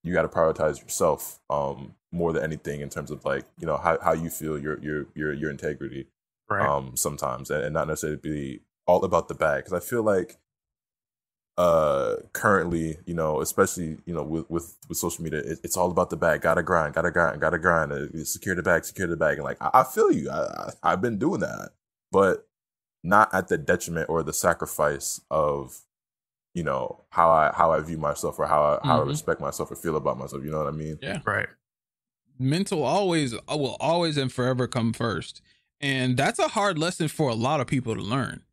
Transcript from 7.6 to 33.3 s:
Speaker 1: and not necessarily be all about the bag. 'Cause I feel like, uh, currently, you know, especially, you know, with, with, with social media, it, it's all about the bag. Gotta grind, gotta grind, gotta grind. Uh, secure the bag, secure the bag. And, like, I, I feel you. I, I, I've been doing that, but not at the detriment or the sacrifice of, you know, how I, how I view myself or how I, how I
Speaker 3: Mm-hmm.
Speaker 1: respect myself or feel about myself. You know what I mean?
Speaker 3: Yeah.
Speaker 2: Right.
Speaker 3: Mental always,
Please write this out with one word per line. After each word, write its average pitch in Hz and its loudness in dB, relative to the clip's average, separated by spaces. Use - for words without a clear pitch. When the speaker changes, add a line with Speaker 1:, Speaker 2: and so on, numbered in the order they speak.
Speaker 1:
and 71 -4
not 76 0
necessarily 78 -4
be 73 -8
all 90 4
about 87 2
the 73 -6
bag. 71 0
'Cause 92 -8
I 87 -2
feel 117 -2
like, 101 2
uh, 76 4
currently, 85 2
you 85 -6
know, 78 0
especially, 85 0
you 87 -8
know, 76 -4
with, 80 -4
with, 85 -6
with 85 -6
social 85 -4
media, 78 -4
it, - -8
it's - -4
all 90 2
about 87 2
the 82 -4
bag. 76 2
Gotta 85 4
grind, 78 2
gotta 82 0
grind, 85 2
gotta 80 2
grind. 80 4
Uh, 73 -6
secure 92 -4
the 87 -4
bag, 82 4
secure 92 -6
the 82 -2
bag. 76 2
And, 73 -8
like, 64 -6
I, 71 -2
I - 8
feel 339 2
you. 67 0
I, 73 -4
I, 50 -6
I've 92 0
been 113 0
doing 143 0
that, 52 -6
but 95 4
not 104 6
at 92 0
the 87 0
detriment 82 -2
or 80 0
the 73 -4
sacrifice 76 0
of, 71 0
you 87 -4
know, 65 -4
how 85 4
I, 78 6
how 82 6
I 78 4
view 80 -6
myself 73 -4
or 73 2
how 76 4
I, - -4
how 76 4
I - 4
Speaker 3:
Mm-hmm. 69 -2
Speaker 1:
respect 82 -2
myself 71 -6
or 67 -10
feel 80 -4
about 69 0
myself. 69 -10
You 76 -8
know 78 -4
what 76 -2
I 71 -4
mean? 78 -8
Speaker 3:
Yeah. 147 -6
Speaker 2:
Right. 104 -2
Speaker 3:
Mental 156 0
always, 156 2